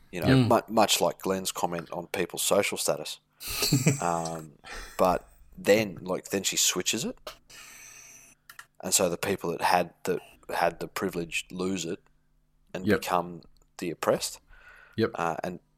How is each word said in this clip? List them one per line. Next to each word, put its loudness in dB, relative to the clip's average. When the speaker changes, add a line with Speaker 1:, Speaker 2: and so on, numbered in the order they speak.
Speaker 1:
You -6
know, 0
Speaker 2:
Mm. 6
Speaker 1:
mu-, 2
much 6
like 2
Glenn's -2
comment -4
on -6
people's -4
social 2
status. -4
Speaker 3:
<laughs> 0
Speaker 1:
Um, -4
but 2
then, 4
like, -6
then -2
she -2
switches 0
it, -8
and -6
so 4
the -4
people -2
that -4
had 2
the, -2
had 0
the -8
privilege -6
lose -4
it -8
and -8
Speaker 3:
Yep. 4
Speaker 1:
become -2
the -4
oppressed. 0
Speaker 3:
Yep. 0
Speaker 1:
Uh, -2
and -8